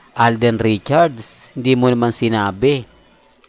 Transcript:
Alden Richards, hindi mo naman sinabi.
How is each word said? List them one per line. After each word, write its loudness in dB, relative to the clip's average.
Alden 0
Richards, -2
hindi 0
mo 2
naman 0
sinabi. -2